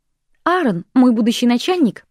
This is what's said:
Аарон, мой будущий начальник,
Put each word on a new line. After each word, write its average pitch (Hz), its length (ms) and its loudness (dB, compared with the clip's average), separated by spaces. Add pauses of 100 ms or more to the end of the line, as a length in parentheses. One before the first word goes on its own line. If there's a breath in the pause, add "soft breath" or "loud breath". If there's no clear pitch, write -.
(440)
Аарон, 294 500 -2
мой 254 180 4
будущий 233 360 0
начальник, 247 640 -2